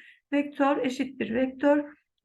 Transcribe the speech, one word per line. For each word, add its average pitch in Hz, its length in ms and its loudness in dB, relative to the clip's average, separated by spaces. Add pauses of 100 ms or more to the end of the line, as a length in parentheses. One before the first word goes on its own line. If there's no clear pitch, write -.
(340)
Vektör 285 440 2
eşittir 233 580 -4
vektör, 285 580 2 (300)